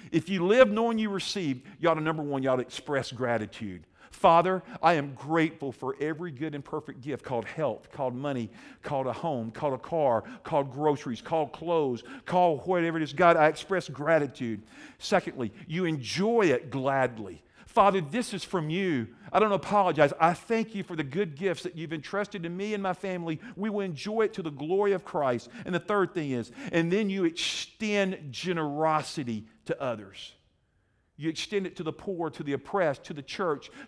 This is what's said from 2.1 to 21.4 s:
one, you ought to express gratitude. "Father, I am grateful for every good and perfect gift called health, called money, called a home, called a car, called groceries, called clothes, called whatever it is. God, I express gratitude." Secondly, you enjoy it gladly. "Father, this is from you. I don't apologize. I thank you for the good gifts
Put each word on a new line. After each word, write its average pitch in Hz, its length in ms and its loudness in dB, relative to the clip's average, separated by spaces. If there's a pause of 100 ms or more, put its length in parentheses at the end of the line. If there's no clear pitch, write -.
one, 139 220 -4
you 131 60 2
ought 127 60 4
to 127 60 -2
express 131 480 -4
gratitude. 110 760 -4 (260)
"Father, 175 520 4 (200)
I 170 120 6
am 143 200 -2
grateful 156 560 0
for 131 300 -6
every 160 320 -4
good 143 220 -8
and 143 100 -10
perfect 143 380 -8
gift 135 200 -6
called 117 220 -4
health, - 480 -4
called 127 220 -4
money, 127 360 -4 (320)
called 135 240 -4
a 120 60 -2
home, 120 380 -4
called 139 240 -4
a 123 40 -8
car, 131 460 2 (180)
called 139 300 0
groceries, 143 480 0
called 156 320 -2
clothes, 156 500 -2 (220)
called 170 420 2
whatever 165 300 2
it 160 60 0
is. 135 100 -4
God, 170 240 6
I 156 120 8
express 165 400 -2
gratitude." 135 720 0 (360)
Secondly, 160 540 0 (160)
you 175 160 -2
enjoy 170 600 2
it 127 240 2
gladly. 127 720 0 (240)
"Father, 196 340 6
this 170 320 -4
is 190 100 -6
from 156 280 -2
you. 160 380 0 (220)
I 190 100 2
don't 208 120 4
apologize. 175 640 4
I 170 140 6
thank 226 420 -2
you 190 80 -4
for 175 140 -4
the 151 80 2
good 151 320 -2
gifts 180 280 -2